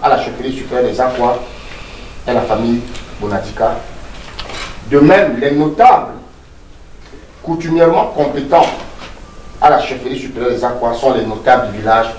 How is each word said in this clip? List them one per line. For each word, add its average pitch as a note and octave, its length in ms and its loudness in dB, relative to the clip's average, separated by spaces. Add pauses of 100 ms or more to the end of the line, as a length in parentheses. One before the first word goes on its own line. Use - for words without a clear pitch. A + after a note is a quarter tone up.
à C#3+ 80 2
la C3 120 2
chefferie B2 300 -6
suprême B2 340 -2
des - 140 -2
Aquas B2 380 0 (880)
est B2 80 0
la A#2+ 80 0
famille A#2 380 0 (380)
Bonadika. G#2 580 -2 (1120)
De C#3 80 6
même, D3 420 6
les C#3+ 120 0
notables D3+ 600 4 (1300)
coutumièrement E3 640 2
compétents C#3+ 580 2 (960)
à D3 80 6
la G3 100 4
chefferie C3 380 -6
supérieure B2 340 -4
des - 120 -2
Aquas A#2 300 0
sont C3 200 2
les A2+ 100 0
notables A#2 480 2
du G2+ 60 -8
village A2 300 2 (100)